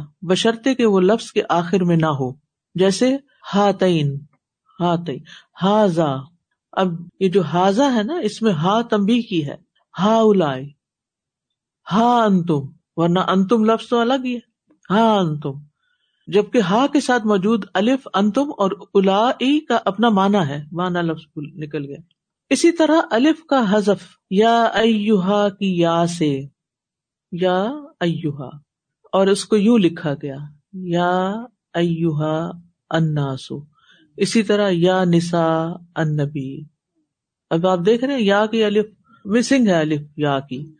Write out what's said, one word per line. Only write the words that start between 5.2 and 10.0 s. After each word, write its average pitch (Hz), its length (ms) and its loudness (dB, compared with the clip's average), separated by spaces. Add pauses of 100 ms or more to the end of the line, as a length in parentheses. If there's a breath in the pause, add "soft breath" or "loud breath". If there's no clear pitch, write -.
ہاذا۔ 190 440 2 (680)
اب 185 220 -2 (260)
یہ 190 80 0
جو 190 160 2
ہاذا 196 500 2
ہے 214 80 0
نا، 262 180 -4
اس 214 220 -6
میں 220 100 2
ہا 180 280 0 (100)
تنبیہ 220 320 0
کی 170 240 -4
ہے، 135 100 -10 (380)
ہاؤلائے، 190 720 2 (1200)